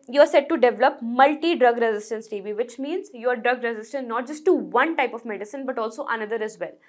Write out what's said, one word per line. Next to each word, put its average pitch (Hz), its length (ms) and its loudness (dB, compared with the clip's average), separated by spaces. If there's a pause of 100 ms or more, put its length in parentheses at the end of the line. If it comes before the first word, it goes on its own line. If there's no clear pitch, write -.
you 277 140 4
are 311 40 12
said 294 220 4
to 320 100 0
develop 240 440 4
multi-drug 247 760 4
resistance 220 500 -2
T 208 120 -8
B, 208 140 -8
which 240 260 -6
means 302 340 -6
you 240 160 -4
are 247 60 0
drug 240 260 -2
resistant 233 460 -6
not 233 180 -4
just 302 200 -10
to 359 80 6
one 269 420 0
type 247 180 -2
of 233 120 -14
medicine 220 420 -10
but 262 100 -6
also 226 300 -8
another 220 340 -4
as 214 160 -8
well. 170 140 -10 (180)